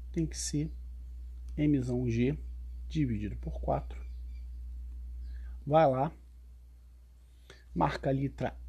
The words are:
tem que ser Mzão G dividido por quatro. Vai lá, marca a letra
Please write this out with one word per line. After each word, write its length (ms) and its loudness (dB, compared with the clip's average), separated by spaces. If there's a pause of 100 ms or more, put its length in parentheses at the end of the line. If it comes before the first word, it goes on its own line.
(120)
tem 140 0
que 100 -8
ser 340 -2 (840)
Mzão 540 4
G 260 4 (500)
dividido 500 0
por 220 -6
quatro. 400 -2 (1700)
Vai 220 10
lá, 260 4 (1600)
marca 360 2
a 20 4
letra 420 0 (140)